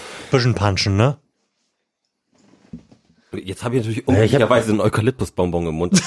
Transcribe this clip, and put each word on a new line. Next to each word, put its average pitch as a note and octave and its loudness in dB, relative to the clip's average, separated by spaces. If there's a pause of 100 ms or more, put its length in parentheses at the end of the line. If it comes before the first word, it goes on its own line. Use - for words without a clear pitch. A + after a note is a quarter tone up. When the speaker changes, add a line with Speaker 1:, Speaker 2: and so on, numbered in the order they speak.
(300)
Speaker 1:
Bisschen B2 2
punchen, G2 0
ne? B2+ 2 (2250)
Speaker 2:
Jetzt F#2+ -10
hab A#2+ -4
ich C3 0
natürlich A2 -4
Speaker 3:
Ja, - -8
ich - -8
hab - 0
Speaker 2:
unglücklicherweise A2 2
einen G#2 2
Eukalyptusbonbon F#2 -2
im D#2 -4
Mund. F2 2